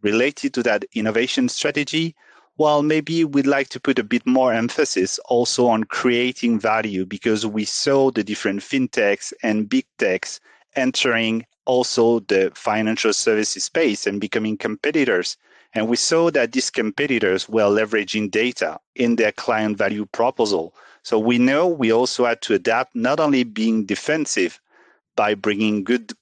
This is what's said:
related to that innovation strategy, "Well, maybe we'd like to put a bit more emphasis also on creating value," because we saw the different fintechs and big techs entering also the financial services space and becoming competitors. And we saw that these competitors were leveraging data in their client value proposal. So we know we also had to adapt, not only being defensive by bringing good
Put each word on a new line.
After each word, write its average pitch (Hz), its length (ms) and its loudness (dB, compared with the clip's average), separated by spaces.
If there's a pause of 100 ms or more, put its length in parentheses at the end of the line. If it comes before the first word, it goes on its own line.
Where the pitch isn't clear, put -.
related 123 540 0
to 120 80 0
that 104 300 0
innovation 117 560 0
strategy, 151 680 -4 (420)
"Well, 151 240 4
maybe 156 440 0
we'd 143 200 2
like 139 240 2
to 131 100 -12
put 127 200 0
a 110 40 0
bit 113 220 -2
more 127 260 4
emphasis 113 720 0
also 123 420 2
on 110 160 2
creating 120 760 0
value," 107 460 -2
because 104 400 -2
we 107 200 -4
saw 139 440 2
the 110 140 0
different 101 380 -4
fintechs 117 720 0 (100)
and 107 260 0
big 127 160 0 (140)
techs 95 400 -2 (360)
entering 113 680 0 (200)
also 120 540 2
the 95 360 2
financial 110 580 0
services 107 500 0
space 135 420 -2
and 101 140 -2
becoming 110 380 -4
competitors. 117 800 -2 (360)
And 110 140 -2
we 120 80 0
saw 165 360 0
that 123 200 0
these 127 180 -2
competitors 107 800 -2
were 110 140 2
leveraging 107 640 0
data 107 500 -2 (160)
in 120 200 2
their 107 160 2
client 107 460 -2
value 104 280 -2
proposal. 104 720 -2 (280)
So 113 140 -2
we 117 200 2
know 139 300 4
we 135 240 0
also 123 340 2
had 117 160 -2
to - 120 -2
adapt, 113 420 0
not 127 240 0
only 139 240 2
being 110 420 0
defensive 104 720 -4 (560)
by 104 200 2
bringing 104 480 -2
good 117 280 -2 (100)